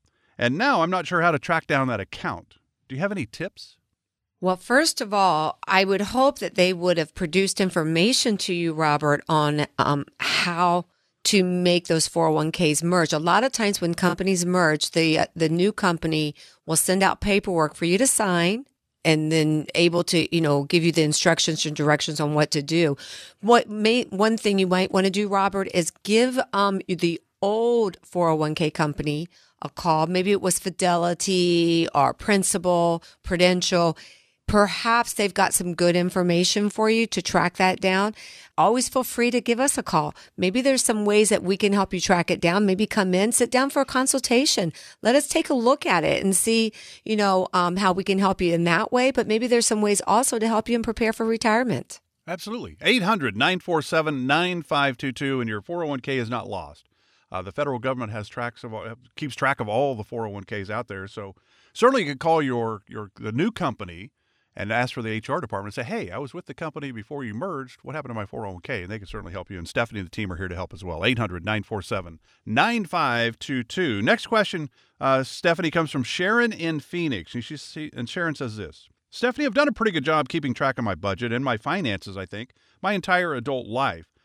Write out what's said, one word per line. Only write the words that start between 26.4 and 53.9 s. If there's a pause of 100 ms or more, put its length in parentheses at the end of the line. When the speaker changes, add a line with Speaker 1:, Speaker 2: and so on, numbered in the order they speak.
Speaker 2:
um,
the (220)
old
four
oh
one
K
company (320)
a
call.
Maybe
it
was
Fidelity
or
Principal, (180)
Prudential. (480)
Perhaps
they've
got
some
good
information
for
you
to
track
that
down. (420)
Always
feel
free
to
give
us
a
call. (240)
Maybe
there's
some
ways
that
we
can
help
you
track
it
down.
Maybe
come
in,
sit
down
for
a
consultation. (300)
Let
us
take
a
look
at
it
and
see, (320)
you
know,
um,
how
we
can
help
you
in
that
way.
But
maybe
there's
some
ways
also
to
help
you
and
prepare
for
retirement. (260)
Speaker 1:
Absolutely.
Eight
hundred
nine
four
seven